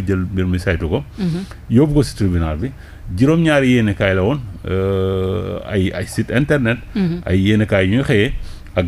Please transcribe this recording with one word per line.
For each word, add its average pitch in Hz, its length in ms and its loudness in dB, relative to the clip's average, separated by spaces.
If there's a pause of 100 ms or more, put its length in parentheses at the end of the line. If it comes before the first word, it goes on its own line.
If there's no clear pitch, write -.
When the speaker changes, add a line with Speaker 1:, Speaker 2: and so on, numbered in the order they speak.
Speaker 1:
jël 95 120 0
mbir 92 260 -2
mi 90 140 0
saytu 85 280 -2
ko. 120 160 -2 (140)
Speaker 2:
Mhm. 180 260 -2 (280)
Speaker 1:
Yóbbu 147 220 4
ko 147 100 4
si - 120 -8
tribunal 85 420 0
bi, 123 140 -6 (460)
juróom-ñaari 147 560 4
yéenekaay 104 420 2
la 92 80 2
woon, 113 160 2 (300)
euh, 95 1000 -2
ay, 95 260 0
ay 87 140 -6
site - 240 -4
internet. 131 460 0 (180)
Speaker 2:
Mhm. 175 300 -2
Speaker 1:
Ay 95 160 2
yéenekaay 101 460 4
yu 98 100 2
ñuy 139 60 0
xëyee, 120 280 2 (460)
ak 92 100 2